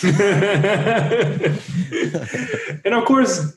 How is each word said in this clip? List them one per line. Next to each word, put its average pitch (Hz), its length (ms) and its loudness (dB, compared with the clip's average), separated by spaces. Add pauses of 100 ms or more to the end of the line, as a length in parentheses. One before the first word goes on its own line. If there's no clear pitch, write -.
<laughs> 190 1600 2 (1200)
And 220 100 0
of 226 100 0
course, 190 520 2